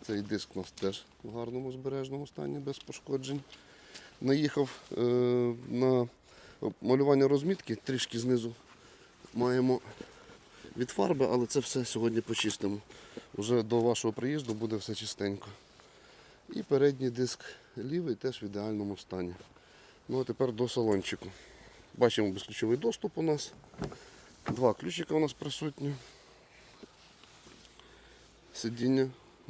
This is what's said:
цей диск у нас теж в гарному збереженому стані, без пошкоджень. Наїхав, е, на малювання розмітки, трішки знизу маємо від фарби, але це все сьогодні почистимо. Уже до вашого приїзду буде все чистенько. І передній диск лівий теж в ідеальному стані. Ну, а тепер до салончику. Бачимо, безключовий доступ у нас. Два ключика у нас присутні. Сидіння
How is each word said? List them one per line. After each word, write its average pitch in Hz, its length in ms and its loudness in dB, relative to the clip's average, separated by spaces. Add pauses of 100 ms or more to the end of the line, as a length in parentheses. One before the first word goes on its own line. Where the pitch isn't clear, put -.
цей 104 200 -2
диск 104 340 -4
у 95 40 -4
нас 92 120 -8
теж - 320 -4 (200)
в 113 140 -12
гарному 123 340 -6
збереженому 135 560 -6
стані, 143 320 -6
без 139 200 -6
пошкоджень. 135 640 -6 (800)
Наїхав, 139 600 2 (160)
е, - 40 2 (680)
на 123 380 4 (720)
малювання 139 460 6
розмітки, 143 480 0
трішки 117 440 -2
знизу 117 340 2 (800)
маємо 127 480 4 (960)
від 123 120 -2
фарби, 170 420 2
але 123 140 2
це 139 140 0
все 127 260 0
сьогодні 113 360 0
почистимо. 104 560 -2 (580)
Уже 113 280 2
до 113 180 2
вашого 113 320 2
приїзду 127 400 -4
буде 110 220 -2
все 104 200 -6
чистенько. 101 520 -4 (1000)
І 214 140 -6
передній 135 460 4
диск 123 300 -2 (380)
лівий 135 380 -4
теж 127 280 -6
в - 0 -
ідеальному 101 540 -4
стані. 90 360 -6 (760)
Ну, 127 120 0
а - 20 -2
тепер 123 300 0
до 117 160 0
салончику. 104 560 0 (720)
Бачимо, 110 340 6
безключовий 104 460 0
доступ 220 400 -2
у - 40 0
нас. 151 320 0 (960)
Два 117 240 4
ключика 165 420 -4
у 156 40 4
нас 147 140 2
присутні. 143 600 -6 (2500)
Сидіння 127 560 0 (400)